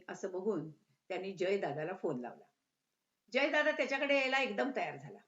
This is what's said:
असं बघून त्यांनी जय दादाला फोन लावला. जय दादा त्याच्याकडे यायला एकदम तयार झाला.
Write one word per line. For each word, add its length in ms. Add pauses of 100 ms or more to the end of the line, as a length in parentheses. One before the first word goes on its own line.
असं 220
बघून 380 (400)
त्यांनी 220
जय 260
दादाला 360
फोन 260
लावला. 260 (880)
जय 160
दादा 220
त्याच्याकडे 440
यायला 240
एकदम 360
तयार 220
झाला. 300